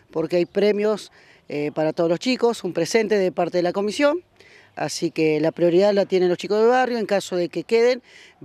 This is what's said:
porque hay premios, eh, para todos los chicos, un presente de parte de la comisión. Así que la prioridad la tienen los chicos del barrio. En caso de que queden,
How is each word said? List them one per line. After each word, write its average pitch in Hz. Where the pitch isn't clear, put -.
porque 165
hay 175
premios, 208
eh, 147
para 156
todos 170
los 175
chicos, 233
un 180
presente 208
de 185
parte 175
de -
la 175
comisión. 277
Así 151
que 156
la 156
prioridad 175
la 196
tienen 185
los 175
chicos 202
del 226
barrio. 247
En 208
caso 185
de 175
que 170
queden, 240